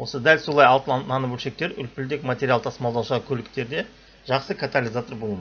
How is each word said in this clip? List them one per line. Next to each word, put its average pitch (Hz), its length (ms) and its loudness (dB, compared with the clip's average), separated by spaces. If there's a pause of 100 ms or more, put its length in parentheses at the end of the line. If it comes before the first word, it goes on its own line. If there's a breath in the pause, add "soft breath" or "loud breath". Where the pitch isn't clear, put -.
Осы 127 180 -6
дәл 151 220 6
солай 143 240 6
алтын 131 420 4
нанобөлшектер 127 720 -4
үлпілдек 131 460 -6
материал 127 380 2
тасымалдаушы 120 680 -2
көліктерде 131 580 -6 (420 loud breath)
жақсы 135 300 -2
катализатор 120 580 -4
болуы 107 260 -6